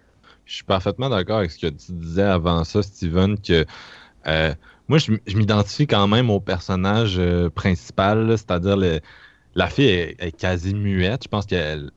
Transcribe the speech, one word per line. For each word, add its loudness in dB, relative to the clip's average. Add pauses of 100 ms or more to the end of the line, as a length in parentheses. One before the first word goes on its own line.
(460)
Je -14
suis -14
parfaitement -2
d'accord 0
avec 0
ce -20
que -4
tu -10
disais -4
avant 2
ça, -2
Steven, 0
que, 2 (640)
euh, 0 (360)
moi, 4
je 2
m-, -2
je -4
m'identifie 2
quand 4
même 4
au 2
personnage, -2
euh, 2
principal, 0
là, 4
c'est-à-dire 0
le, 0 (560)
la 0
fille 2
est, 0
est -8
quasi -2
muette. -2
Je -16
pense -4
qu'elle, -4